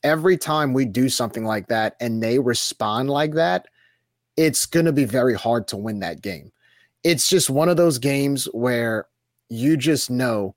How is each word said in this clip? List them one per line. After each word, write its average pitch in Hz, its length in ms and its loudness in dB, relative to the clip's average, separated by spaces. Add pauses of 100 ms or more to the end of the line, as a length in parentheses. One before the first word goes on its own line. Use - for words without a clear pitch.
every 160 340 2
time 151 360 -2
we 135 120 2
do 123 240 0
something 117 360 -4
like 110 240 -4
that 110 320 0
and 113 220 -2
they 117 160 2
respond 120 720 -2
like 151 240 -2
that, 175 320 0 (720)
it's 156 300 2
gonna 165 260 2
be 139 120 4
very 123 300 2
hard 113 340 -2
to 110 80 -8
win 104 240 -6
that 85 220 -8
game. 85 300 -10 (500)
It's 165 260 2
just 180 220 2
one 151 180 2
of 175 80 4
those 165 220 4
games 139 480 0
where 117 600 -2 (420)
you 131 280 0
just 139 340 0
know, 117 460 -2